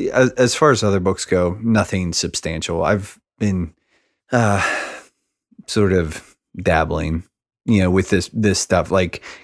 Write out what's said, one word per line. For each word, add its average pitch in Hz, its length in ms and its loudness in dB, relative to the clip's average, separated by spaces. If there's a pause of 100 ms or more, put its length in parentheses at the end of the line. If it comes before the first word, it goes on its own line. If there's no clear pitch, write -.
(120)
as, 127 200 2
as 123 240 2
far 151 160 6
as 113 100 0
other 101 180 2
books 92 240 -2
go, 90 380 0
nothing 95 500 0
substantial. 85 680 -4
I've 101 380 -2 (180)
been, 95 360 -2 (580)
uh, 107 280 2 (1040)
sort 101 260 2
of 85 440 -2 (200)
dabbling, 80 680 -2 (420)
you 107 160 4
know, 90 100 4
with 95 200 2
this, - 220 -2
this 104 260 0
stuff 85 320 0
like 92 320 -2 (220)